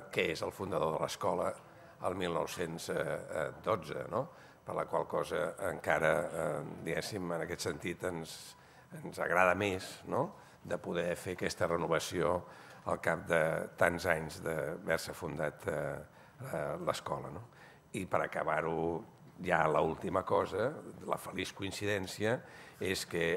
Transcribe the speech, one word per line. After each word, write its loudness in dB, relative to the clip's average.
que 2
és -2
el -2
fundador 0
de 0
l'escola 0
el 0
mil 0
nou-cents, -2
eh, 0
eh, 0
dotze, -2
no? 0
Per -4
la 0
qual 0
cosa 0
encara, 4
eh, 0
diguéssim, -2
en -2
aquest -4
sentit -4
ens, -6
ens -8
agrada 6
més, 2
no?, 2
de -2
poder 0
fer -2
aquesta 0
renovació 2
al 0
cap 2
de 6
tants 4
anys 0
d'haver-se 0
fundat, -4
eh, -2
eh, -2
l'escola, -4
no? -8
I -4
per 2
acabar-ho, 0
ja 4
l'última 4
cosa, 2
la -2
feliç -6
coincidència, -2
és 0
que 2